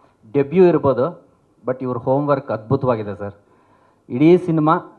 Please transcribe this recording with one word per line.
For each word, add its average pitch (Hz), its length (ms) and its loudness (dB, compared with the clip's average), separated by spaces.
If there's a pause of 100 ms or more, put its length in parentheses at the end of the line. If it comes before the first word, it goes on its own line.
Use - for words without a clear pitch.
(340)
ಡೆಬ್ಯೂ 143 320 2
ಇರ್ಬೋದು, 139 640 0 (380)
but 131 160 -4
ಇವ್ರ 127 160 -6
ಹೋಮ್‌ವರ್ಕ್ 135 540 -2
ಅದ್ಭುತವಾಗಿದೆ 110 640 -2
ಸರ್. 101 180 -12 (760)
ಇಡೀ 151 280 4
ಸಿನಿಮಾ 160 420 0 (200)